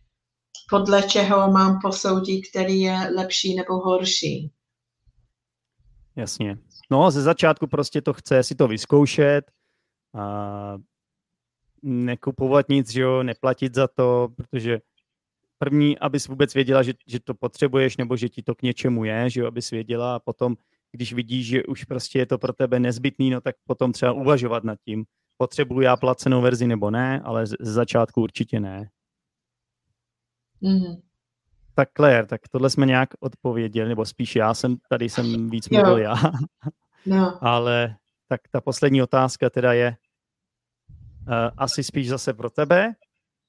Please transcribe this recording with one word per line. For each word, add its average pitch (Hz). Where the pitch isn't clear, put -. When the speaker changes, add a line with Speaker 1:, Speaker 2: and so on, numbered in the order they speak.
Speaker 1:
podle 196
čeho 196
mám 190
posoudit, 190
který 190
je 185
lepší 185
nebo 185
horší. 185
Speaker 2:
Jasně. 104
No, 156
ze 143
začátku 156
prostě 143
to 143
chce 131
si -
to 135
vyzkoušet 143
a 101
nekupovat 131
nic, 135
že 123
jo, 131
neplatit 127
za 131
to, 123
protože 117
první, 147
abys 143
vůbec 135
věděla, 135
že, 123
že 120
to -
potřebuješ, 131
nebo 123
že 117
ti -
to 117
k -
něčemu 123
je, 113
že 123
jo, 120
abys 117
věděla 120
a 117
potom, 123
když 117
vidíš, 123
že 123
už -
prostě -
je 123
to 131
pro 127
tebe 127
nezbytný, 123
no 127
tak 127
potom 127
třeba 123
uvažovat 123
nad 107
tím, 110
potřebuju 127
já 127
placenou 127
verzi 123
nebo 104
ne, 127
ale 113
z-, 104
ze 113
začátku 117
určitě 113
ne. 101
Speaker 1:
Mhm. 185
Speaker 2:
Tak 135
Claire, 123
tak 117
tohle 131
jsme 135
nějak 131
odpověděli, 113
nebo 113
spíš -
já 110
jsem, 123
tady 117
jsem 117
víc 113
Speaker 1:
Jo. 127
Speaker 2:
mluvil 190
já. 107
<laughs> 135
Speaker 1:
No. 190
Speaker 2:
Ale 120
tak -
ta 127
poslední 135
otázka 131
teda 123
je, 120
eh, 120
asi 135
spíš 127
zase 135
pro 117
tebe, 175